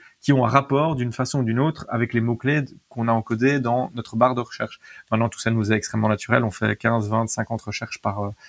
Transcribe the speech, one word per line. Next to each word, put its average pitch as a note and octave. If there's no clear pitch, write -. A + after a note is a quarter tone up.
qui C#3+
ont C3
un A2+
rapport C#3
d'une B2
façon C3+
ou -
d'une A2+
autre D#3
avec A#2
les A#2+
mots-clés B2+
d-, B2
qu'on A#2
a A#2
encodés A#2+
dans A#2+
notre A#2
barre B2
de B2
recherche. -
Maintenant, A2+
tout -
ça A#2
nous A2
est A2
extrêmement G#2+
naturel. A#2
On A2
fait G#2+
quinze, A2+
vingt, A2+
cinquante A2+
recherches -
par, G#2
euh, G2+